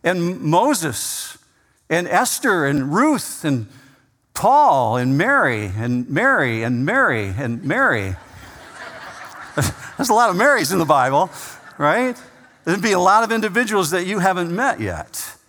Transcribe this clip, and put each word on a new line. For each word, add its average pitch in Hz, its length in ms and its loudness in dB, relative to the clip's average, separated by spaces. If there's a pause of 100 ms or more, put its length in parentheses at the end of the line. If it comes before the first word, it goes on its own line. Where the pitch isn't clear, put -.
and 175 380 -2
Moses 165 960 -2 (520)
and 170 160 0
Esther 190 600 0
and 139 280 0
Ruth 254 520 0
and 127 220 0 (680)
Paul 185 640 4
and 127 200 0
Mary 147 600 0
and 120 320 -2
Mary 143 540 0
and 123 220 0
Mary 151 520 0
and 127 260 -6
Mary. 135 540 0 (1400)
<laughs> - 0 - (400)
There's 254 140 -4
a 233 40 2
lot 226 160 4
of 180 60 0
Marys 208 380 2
in 190 60 2
the 165 60 2
Bible, 143 440 2 (480)
right? 233 400 0 (480)
There'd 185 160 0
be 214 100 2
a 185 80 2
lot 190 240 6
of 220 80 -4
individuals 214 600 0
that 180 140 -2
you 202 140 -2
haven't 180 340 0
met 226 280 -2
yet. 87 520 -8 (160)